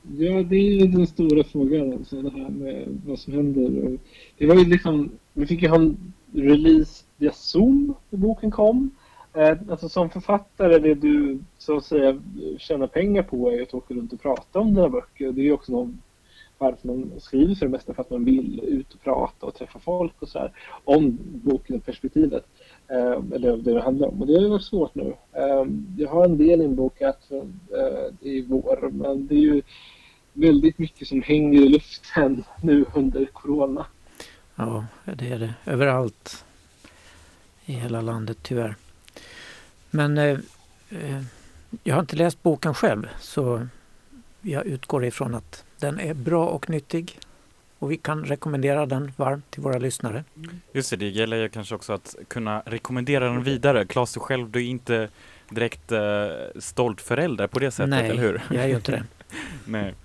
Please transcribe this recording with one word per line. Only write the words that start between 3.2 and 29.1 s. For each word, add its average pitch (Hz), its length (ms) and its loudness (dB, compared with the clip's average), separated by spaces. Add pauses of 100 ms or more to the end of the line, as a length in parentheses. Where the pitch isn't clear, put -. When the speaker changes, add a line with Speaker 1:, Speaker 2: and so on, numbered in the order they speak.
Speaker 1:
händer. 139 520 0
Och 127 140 -4 (400)
det 147 80 2
var 165 80 8
ju 185 100 10
liksom, 165 460 2 (220)
vi 143 140 -2
fick 170 160 0
ju 165 60 4
ha 165 80 6
en 160 360 2 (220)
release 151 720 6 (120)
via 147 160 0
Zoom 269 640 2 (160)
när 202 80 -6
boken 214 320 0
kom. 247 400 4 (440)
Eh, 156 240 4 (120)
alltså, 165 180 -8
som 170 220 -2
författare, 185 680 2
det 151 160 6
du 143 440 2 (200)
så 151 180 -2
att 139 80 -4
säga 135 360 2 (380)
tjänar 139 280 -4
pengar 196 360 0
på 123 280 -2
är 120 60 0
ju 123 60 -4
att 127 120 -12
åka 127 200 -10
runt 117 180 -8
och 120 100 -16
prata 135 360 -4
om 214 160 4
dina 180 140 6
böcker. 127 440 -4
Det 131 80 -4
är 139 40 2
ju 147 80 4
också 135 200 -2
någon, 123 300 -6 (560)
varför 127 300 -2
man 127 320 -6
skriver 160 340 2
för 156 120 -2
det 127 60 -2
mesta, 127 220 -8
för 127 80 -8
att - 80 -10
man 123 140 -4
vill 131 400 0
ut 135 300 -4
och - 80 -20
prata 131 440 -4
och - 80 -10
träffa 120 240 -16
folk 175 400 -4
och 147 100 -14
så - 100 -10
här, 135 140 -6 (320)
om 139 380 4
boken 131 540 -4
och - 80 -8
perspektivet, 139 600 -2 (440)
eh, 123 340 -2 (120)
eller 120 220 0
det 117 160 -2
det 117 100 2
handlar 131 260 0
om. 95 120 -6
Och 131 60 -2
det 147 80 4
har 180 60 6
ju 208 80 2
varit 202 160 0
svårt 175 300 -4
nu. 135 200 -6 (180)
Eh, 139 340 0 (320)
jag 147 120 -2
har 170 140 4
en 165 140 4
del 165 220 6
inbokat, 135 680 -2
eh, 135 1000 -8
i 135 140 -4
vår, 131 500 -2
men 139 340 -4